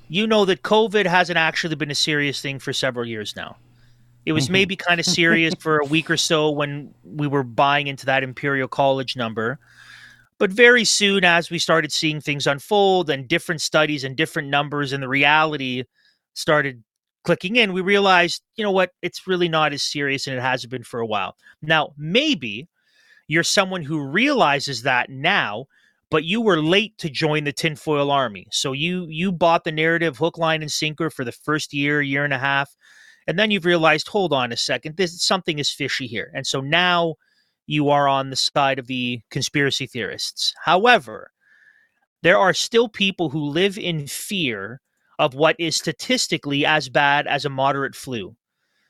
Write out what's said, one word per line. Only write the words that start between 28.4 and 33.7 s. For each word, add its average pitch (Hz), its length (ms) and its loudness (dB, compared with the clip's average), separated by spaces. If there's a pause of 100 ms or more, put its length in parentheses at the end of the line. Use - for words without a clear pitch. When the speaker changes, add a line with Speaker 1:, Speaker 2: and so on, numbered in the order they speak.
Speaker 1:
So 135 200 -2
you, 175 380 -4
you 175 220 -2
bought 170 320 2
the 165 80 -4
narrative 160 460 0
hook, 165 200 -2
line, 160 240 -2
and 147 80 -8
sinker 156 400 -4
for 135 140 -8
the 117 80 -6
first - 420 -4
year, 147 260 0
year 139 240 -2
and 143 80 -2
a 131 60 0
half, 139 380 -2 (500)
and 160 120 -2
then 214 120 2
you've 185 160 -2
realized, 160 420 4